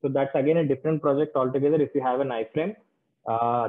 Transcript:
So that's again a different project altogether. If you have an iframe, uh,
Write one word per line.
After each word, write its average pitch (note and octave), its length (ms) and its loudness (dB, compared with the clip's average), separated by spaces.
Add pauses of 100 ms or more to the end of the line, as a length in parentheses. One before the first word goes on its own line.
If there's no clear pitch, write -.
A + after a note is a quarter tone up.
So C#3+ 80 -2
that's C3+ 260 0
again D3+ 220 2
a E3 80 2
different D3 360 -2
project D3 340 0
altogether. C#3 460 2
If C#3 140 0
you C#3 60 0
have B2+ 180 0
an C3+ 100 -2
iframe, D3+ 460 -4 (520)
uh, A#2 420 0